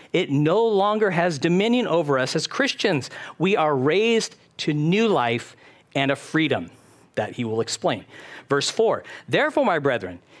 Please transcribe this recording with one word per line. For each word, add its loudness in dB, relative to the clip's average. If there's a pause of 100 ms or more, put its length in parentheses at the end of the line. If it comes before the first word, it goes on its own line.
(120)
it 0
no 2
longer 2
has 0
dominion 2
over 2
us -2
as -2
Christians. -2 (280)
We 2
are 2
raised 2 (220)
to -2
new 2
life 0 (400)
and 0
a -2
freedom -2 (440)
that -4
he -6
will -2
explain." -4 (460)
Verse 0
four, 0 (260)
"Therefore, 0
my 2
brethren, -2 (220)